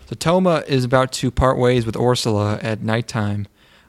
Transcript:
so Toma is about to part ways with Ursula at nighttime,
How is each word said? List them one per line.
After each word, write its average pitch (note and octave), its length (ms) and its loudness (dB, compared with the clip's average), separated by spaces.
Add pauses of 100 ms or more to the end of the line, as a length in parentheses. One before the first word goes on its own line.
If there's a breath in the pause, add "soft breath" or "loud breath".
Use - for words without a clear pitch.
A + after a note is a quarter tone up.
so - 100 -10
Toma F3 500 2
is C3 180 0
about C3 280 2
to C3 180 -2
part C3 280 2
ways B2 280 2
with A2 140 -6
Ursula A2 600 0
at A2 200 -6
nighttime, A2 640 -4 (420 soft breath)